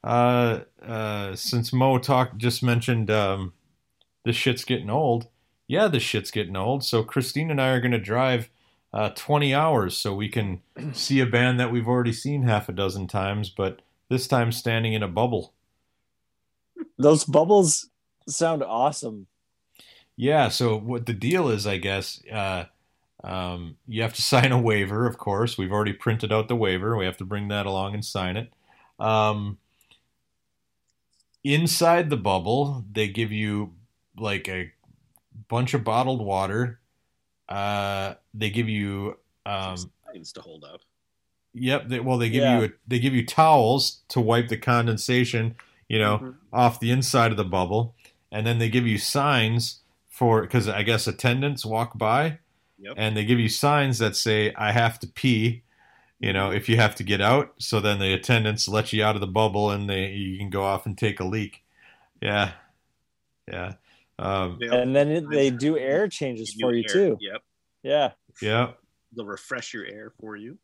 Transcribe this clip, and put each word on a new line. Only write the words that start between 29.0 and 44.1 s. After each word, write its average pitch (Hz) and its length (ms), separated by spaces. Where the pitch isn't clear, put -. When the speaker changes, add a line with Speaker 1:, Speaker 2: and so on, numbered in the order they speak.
Speaker 1:
Um, 107 560
inside 165 680
the 143 60
bubble, 110 760
they 107 160
give 107 240
you, 104 400
like, 101 320
a 92 240
bunch 123 260
of 117 100
bottled 120 400
water. 98 560
Uh, 101 680
they 107 180
give 113 180
you, 101 480
um, 95 300
Speaker 3:
Some 90 140
signs - 260
to 90 80
hold 80 240
up. - 160
Speaker 1:
Yep. 127 340
They, 123 120
well, 127 180
they 117 120
give 127 120
Speaker 2:
Yeah. 127 180
Speaker 1:
you 110 60
a, - 20
they 123 120
give 131 160
you 120 120
towels 139 840
to - 120